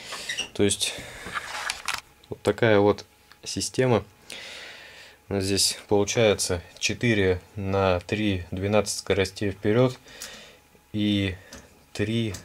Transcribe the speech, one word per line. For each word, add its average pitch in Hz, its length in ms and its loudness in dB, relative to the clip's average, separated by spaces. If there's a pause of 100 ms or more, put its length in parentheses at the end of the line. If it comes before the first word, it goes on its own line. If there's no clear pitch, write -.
(540)
То - 100 0
есть - 300 0 (1400)
вот - 120 -10
такая 104 380 4
вот 101 260 4 (380)
система. 117 640 0 (1200)
У 98 60 -6
нас 98 100 0
здесь 98 340 0 (120)
получается 101 720 2 (180)
четыре 101 600 2 (140)
на 95 460 2
три, 101 500 -2
двенадцать 101 480 0
скоростей 95 520 0
вперед. 123 480 2 (960)
И 101 400 0 (560)
три 110 420 -2 (120)